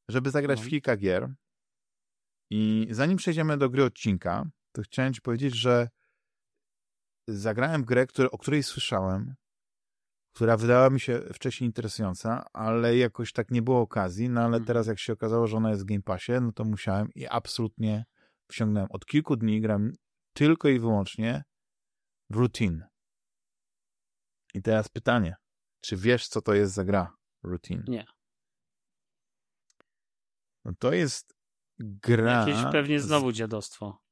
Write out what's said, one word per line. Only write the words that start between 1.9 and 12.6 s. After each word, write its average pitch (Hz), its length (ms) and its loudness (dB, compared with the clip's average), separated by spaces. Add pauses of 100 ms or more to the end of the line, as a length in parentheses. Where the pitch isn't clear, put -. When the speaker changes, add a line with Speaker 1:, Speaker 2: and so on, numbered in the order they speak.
Speaker 1:
I 110 400 2
zanim 139 260 0
przejdziemy 156 420 0
do 135 120 2
gry 135 140 4
odcinka, 110 640 -2 (220)
to 107 100 -8
chciałem 131 320 -2
ci - 60 -16
powiedzieć, 123 340 -2
że 120 340 2 (1400)
zagrałem 113 540 -2
w - 20 -2
grę, 123 220 4
które-, 127 240 2
o - 80 -12
której 143 240 0
słyszałem, 98 720 -4 (1000)
która 117 220 4
wydała 123 340 6
mi 135 100 2
się 123 200 -2 (140)
wcześniej 127 340 -4
interesująca, 110 840 -4
ale 117 440 2